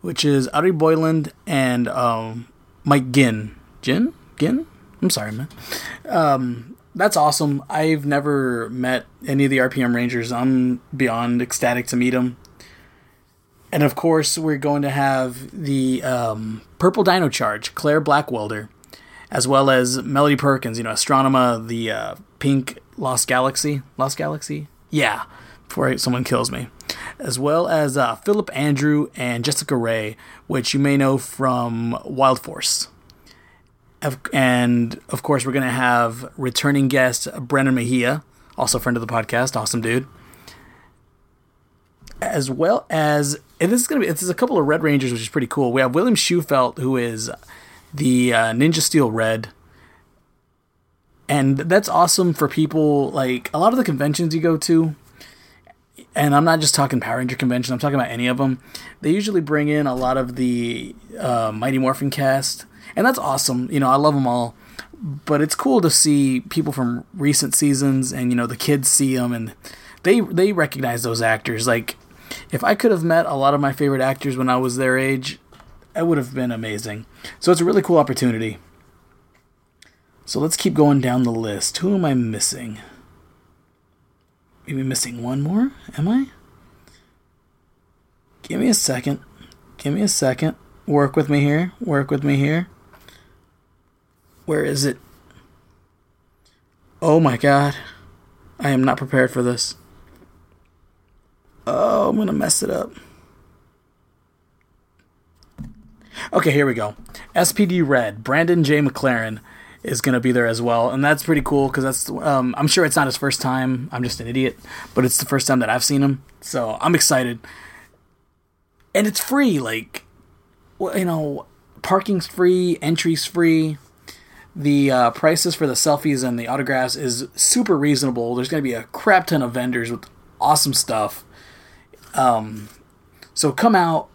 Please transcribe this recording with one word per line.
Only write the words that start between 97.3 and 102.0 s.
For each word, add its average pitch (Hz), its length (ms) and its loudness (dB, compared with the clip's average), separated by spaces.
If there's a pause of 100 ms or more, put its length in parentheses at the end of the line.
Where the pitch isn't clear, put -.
God. 143 400 2 (800)
I 143 120 -2
am 131 140 2
not - 120 2
prepared 131 340 0
for 127 120 -4
this. 123 320 -2 (1900)
Oh, - 420 2